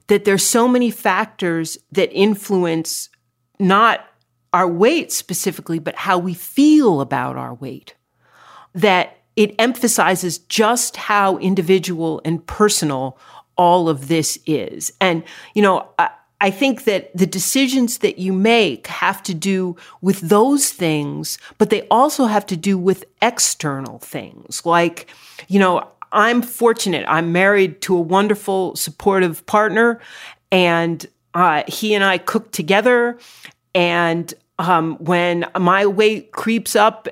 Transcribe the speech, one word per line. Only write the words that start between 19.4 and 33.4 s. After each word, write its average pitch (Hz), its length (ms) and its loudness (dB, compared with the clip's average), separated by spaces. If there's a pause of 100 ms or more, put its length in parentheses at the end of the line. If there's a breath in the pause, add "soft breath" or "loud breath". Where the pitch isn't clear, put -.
with 190 220 0
those 233 480 2
things, 151 680 -4 (200 loud breath)
but 208 120 2
they 208 200 0
also 262 380 2
have 208 180 0
to 190 100 -6
do 190 220 0
with 185 260 0 (180)
external 139 800 -4
things. - 640 -14
Like, 170 440 0 (400 loud breath)
you 196 100 4
know, 185 260 2 (260)
I'm 233 300 2
fortunate. 226 640 -2
I'm 165 240 0
married 190 500 2
to 190 160 -2
a 175 40 0
wonderful, 190 720 -2
supportive 185 720 -2
partner, 220 540 2 (520 loud breath)
and, 170 540 0 (280)
uh, 165 340 2
he 214 260 -2
and 202 100 2
I 190 140 2
cook 214 340 -4
together. 240 680 0 (560 loud breath)